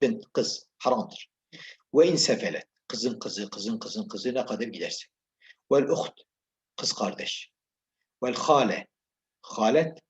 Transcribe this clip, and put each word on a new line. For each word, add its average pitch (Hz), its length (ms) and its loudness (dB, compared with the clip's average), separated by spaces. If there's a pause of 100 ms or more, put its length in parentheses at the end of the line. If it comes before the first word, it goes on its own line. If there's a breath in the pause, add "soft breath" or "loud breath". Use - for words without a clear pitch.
ben, 117 200 2 (120)
kız - 340 -2 (100)
haramdır. - 560 -2 (600 loud breath)
Ve 160 140 8
in 180 80 4
sefelet, 98 520 0 (200)
kızın 117 320 -4
kızı, 101 300 -8
kızın 110 300 -6
kızın - 280 -8
kızı 123 260 -4
ne 131 120 -2
kadar 110 220 -4
giderse. 87 380 -8 (680 loud breath)
Vel 139 180 4
uht, - 320 -2 (540)
kız - 180 -4
kardeş. - 580 -6 (720)
Vel 123 120 0
hale, 120 520 4 (540)
halet, 143 580 2 (100)